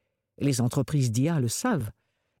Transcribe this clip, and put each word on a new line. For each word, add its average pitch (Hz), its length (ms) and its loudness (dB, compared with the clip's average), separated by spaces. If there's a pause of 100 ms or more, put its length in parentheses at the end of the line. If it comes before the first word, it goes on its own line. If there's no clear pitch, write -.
(400)
Les 135 220 0
entreprises 127 500 0
d'I 127 180 2
A 165 100 0
le 120 80 2
savent. 143 440 -2 (500)